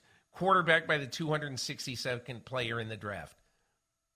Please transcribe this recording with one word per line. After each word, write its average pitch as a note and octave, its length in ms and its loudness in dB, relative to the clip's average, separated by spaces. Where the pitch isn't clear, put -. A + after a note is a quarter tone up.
Quarterback E3+ 560 6
by D#3 100 4
the C#3 100 -2
two D#3 220 -4
hundred D3 300 -2
sixty-second B2 840 -6
player A#2 340 -4
in A2 80 -6
the A2 80 -6
draft. G2 400 -8